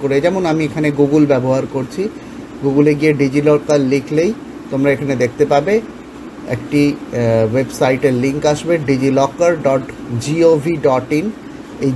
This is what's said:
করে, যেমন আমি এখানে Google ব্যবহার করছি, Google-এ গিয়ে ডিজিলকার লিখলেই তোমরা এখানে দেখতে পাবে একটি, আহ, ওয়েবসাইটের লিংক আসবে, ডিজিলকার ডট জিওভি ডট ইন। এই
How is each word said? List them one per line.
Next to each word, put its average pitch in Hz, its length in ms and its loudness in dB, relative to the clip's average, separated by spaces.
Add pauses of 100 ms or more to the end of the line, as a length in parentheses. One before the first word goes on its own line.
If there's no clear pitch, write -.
করে, 139 200 2
যেমন 180 240 0
আমি 156 200 0
এখানে 151 260 -2
Google 143 340 4
ব্যবহার 131 380 2 (100)
করছি, 135 360 -4 (540)
Google-এ 147 300 4
গিয়ে 151 200 2
ডিজিলকার 147 640 2
লিখলেই 147 540 0 (380)
তোমরা 139 200 2
এখানে 135 240 -2
দেখতে 123 300 0
পাবে 151 360 2 (680)
একটি, 143 400 0
আহ, 113 640 0
ওয়েবসাইটের 131 600 0
লিংক 135 320 -2
আসবে, 156 320 0
ডিজিলকার 135 840 2
ডট 135 200 2 (400)
জিওভি 160 540 2
ডট 131 380 0
ইন। 185 180 -2 (500)
এই 135 140 0